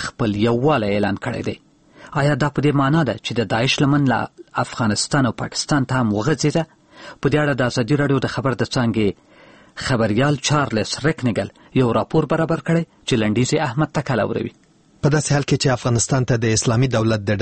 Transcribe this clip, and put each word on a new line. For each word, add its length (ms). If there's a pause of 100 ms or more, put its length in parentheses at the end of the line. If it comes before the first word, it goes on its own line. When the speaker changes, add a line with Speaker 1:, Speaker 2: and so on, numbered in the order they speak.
Speaker 1:
خپل 320
یووالی 580
اعلان 300
کړی 240
دی. 80 (640)
آیا 140
دا 140
په 140
دې 180
معنا 280
ده 60 (100)
چې 140
د 140
داعش 300
لمن 300
له 60 (460)
افغانستان 640
او 60 (100)
پاکستان 500
ته 80
هم 120
وغځېده؟ 520 (560)
په 80
دې 140
اړه 180
د 100
ازادي 300
راډیو 240
د 100
خبر 200
د 100 (100)
څانګې 340 (760)
خبریال 480 (140)
چارلس 480 (100)
ریکنیګل 420 (340)
یو 180
راپور 340
برابر 320
کړی 160 (240)
چې 140
لنډیز 340
یې 140
احمد 320
تکل 200
اوروي. 320 (500)
Speaker 2:
په 80
داسې 220
حال 160
کې 140
چې 120
افغانستان 540
ته 120
د 140
اسلامي 400
دولت 340
د 140